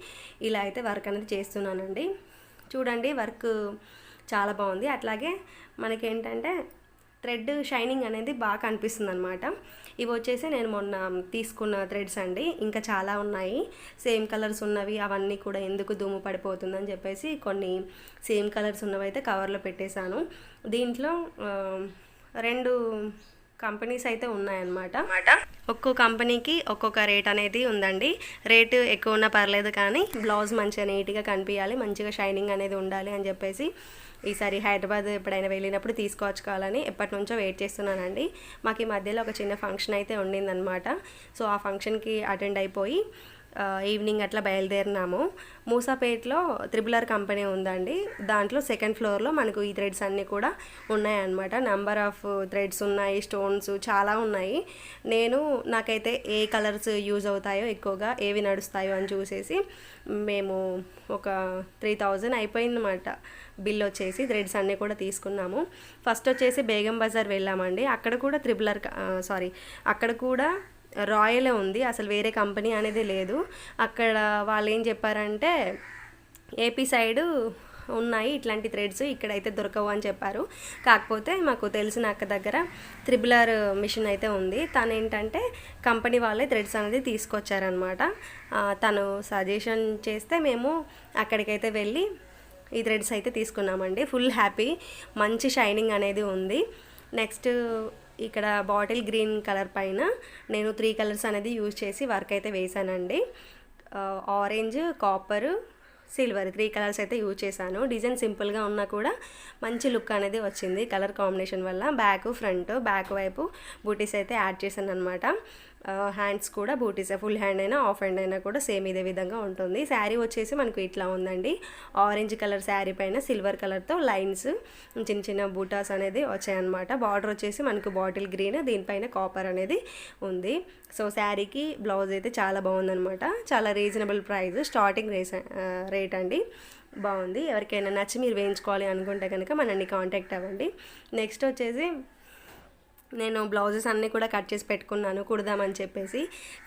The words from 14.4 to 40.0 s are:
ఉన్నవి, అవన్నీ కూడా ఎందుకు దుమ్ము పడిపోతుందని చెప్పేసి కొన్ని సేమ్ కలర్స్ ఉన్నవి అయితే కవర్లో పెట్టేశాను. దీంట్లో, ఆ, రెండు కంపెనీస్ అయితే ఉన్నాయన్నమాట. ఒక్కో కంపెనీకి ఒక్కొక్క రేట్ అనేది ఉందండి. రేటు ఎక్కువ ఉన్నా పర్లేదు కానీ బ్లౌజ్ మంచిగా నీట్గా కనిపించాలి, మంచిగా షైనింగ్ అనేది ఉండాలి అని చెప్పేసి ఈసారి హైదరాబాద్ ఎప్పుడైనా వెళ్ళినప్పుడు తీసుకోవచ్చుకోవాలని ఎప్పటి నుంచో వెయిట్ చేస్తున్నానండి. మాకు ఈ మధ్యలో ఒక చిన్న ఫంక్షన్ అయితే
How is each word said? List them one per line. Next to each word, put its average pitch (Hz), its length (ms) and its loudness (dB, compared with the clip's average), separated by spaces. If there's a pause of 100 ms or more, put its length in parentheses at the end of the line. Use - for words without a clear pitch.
ఉన్నవి, 208 360 0
అవన్నీ 196 360 0
కూడా 196 240 -6
ఎందుకు 196 340 -4
దుమ్ము 196 260 -4
పడిపోతుందని 190 720 -4
చెప్పేసి 196 440 -6
కొన్ని 190 460 -2 (420)
సేమ్ 208 280 2
కలర్స్ 208 320 -2
ఉన్నవి 196 180 -2
అయితే 196 200 -2
కవర్లో 196 380 0
పెట్టేశాను. 190 680 -4 (400)
దీంట్లో, 247 600 0 (120)
ఆ, 196 480 -4 (520)
రెండు 233 640 0 (580)
కంపెనీస్ 226 440 -4
అయితే 233 220 -2
ఉన్నాయన్నమాట. 185 640 -4 (800)
ఒక్కో 233 240 2
కంపెనీకి 240 760 4
ఒక్కొక్క 214 300 0
రేట్ 202 280 4
అనేది 208 380 2
ఉందండి. 208 540 2 (260)
రేటు 226 300 8
ఎక్కువ 233 380 4
ఉన్నా 214 140 6
పర్లేదు 202 420 4
కానీ 208 380 4 (140)
బ్లౌజ్ 208 320 2
మంచిగా 208 320 0
నీట్గా 202 360 0
కనిపించాలి, 196 540 -2
మంచిగా 208 340 -2
షైనింగ్ 196 400 0
అనేది 196 260 0
ఉండాలి 190 360 -4
అని 196 160 -2
చెప్పేసి 196 460 -4 (540)
ఈసారి 202 320 0
హైదరాబాద్ 202 460 2
ఎప్పుడైనా 196 420 -2
వెళ్ళినప్పుడు 196 460 -2
తీసుకోవచ్చుకోవాలని 202 960 -2
ఎప్పటి 202 280 -4
నుంచో 202 200 -2
వెయిట్ 196 280 -2
చేస్తున్నానండి. 196 680 -2 (340)
మాకు 220 160 0
ఈ 226 40 0
మధ్యలో 208 360 -2
ఒక 214 200 -4
చిన్న 202 140 -2
ఫంక్షన్ 202 400 -2
అయితే 202 220 -2